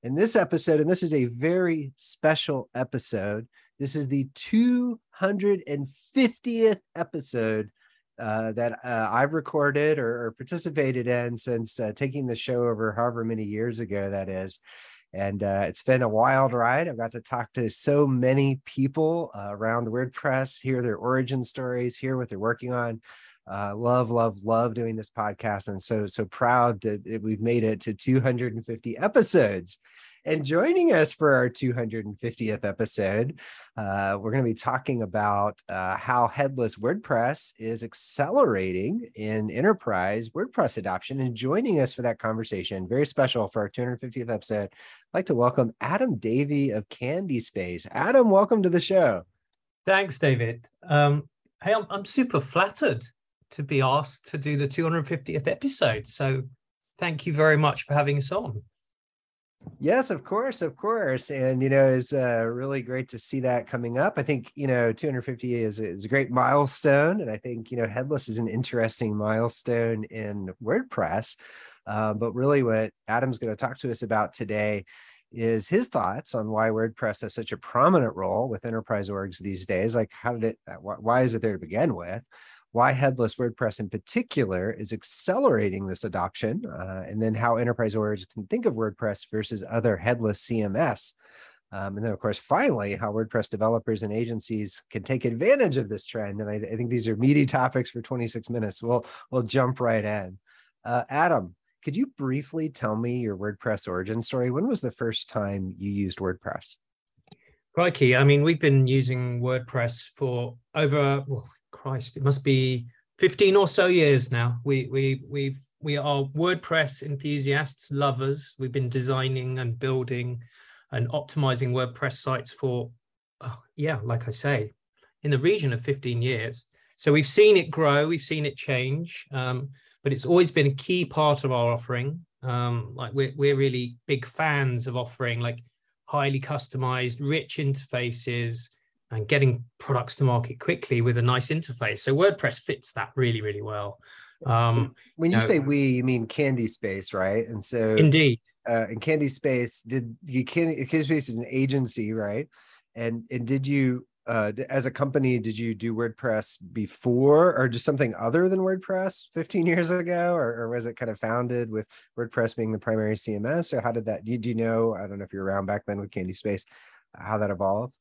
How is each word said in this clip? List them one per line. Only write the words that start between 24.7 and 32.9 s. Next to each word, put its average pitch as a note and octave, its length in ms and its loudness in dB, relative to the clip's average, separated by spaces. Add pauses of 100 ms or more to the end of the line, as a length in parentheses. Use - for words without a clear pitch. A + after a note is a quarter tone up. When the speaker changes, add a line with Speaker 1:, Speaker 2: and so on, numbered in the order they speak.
Speaker 1:
doing A2+ 220 -4
this A2 160 -10
podcast. G#2 560 -4
And G2 120 -8
so, G#2 280 -2
so G#2 180 -4
proud A#2+ 560 2
that G#2 240 -4
it, A2 160 -6
we've G#2+ 200 -2
made A#2 220 2
it A2 180 0
to G#2+ 120 -6
two C3 260 2
hundred B2 360 -2
and A2+ 100 -10
fifty A2+ 320 -8
episodes. C#3 800 4 (480)
And D#3 180 0
joining C#4+ 500 4
us D#3 200 4
for D3 220 6
our B2 120 4
two B2 240 -2
hundred A2+ 360 -4
and G2+ 120 -12
fiftieth A2+ 460 -4
episode, G#2+ 760 0 (380)